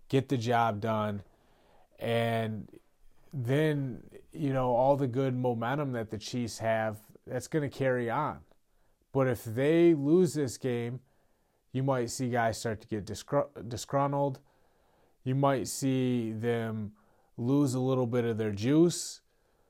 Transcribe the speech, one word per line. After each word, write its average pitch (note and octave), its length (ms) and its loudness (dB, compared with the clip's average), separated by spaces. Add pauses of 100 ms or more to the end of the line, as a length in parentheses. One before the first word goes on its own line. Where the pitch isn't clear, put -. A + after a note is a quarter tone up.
get C3+ 200 0
the C#3+ 80 0
job A#2 440 2
done, G#2+ 420 -2 (760)
and A2+ 720 -2 (640)
then, C#3 720 0 (300)
you C#3+ 200 -2
know, B2+ 220 2
all C3+ 220 4
the C3+ 120 0
good C3 260 0
momentum B2 580 -2
that A#2 180 -6
the A2 80 -8
Chiefs A#2+ 400 -6
have, A2 420 -2 (260)
that's B2+ 220 -6
gonna D3 220 -2
carry B2 400 0
on. A#2+ 300 -2 (720)
But C3+ 140 2
if B2 180 -2
they D#3 500 4
lose D3+ 400 4
this C#3+ 240 -2
game, A#2+ 420 -4 (680)
you C3 120 -2
might C3 280 0
see B2 200 -4
guys A2+ 280 0
start A2 220 -6
to - 80 -20
get G#2 180 -6
disgru-, A#2 640 -4
disgruntled. C#3 720 -2 (800)
You B2+ 120 -2
might C#3 340 2
see B2+ 640 0
them A2 640 -2 (420)
lose C3 380 2
a C3 60 0
little B2+ 260 2
bit A#2+ 180 0
of A#2 140 0
their A2 140 0
juice. D3 680 2 (500)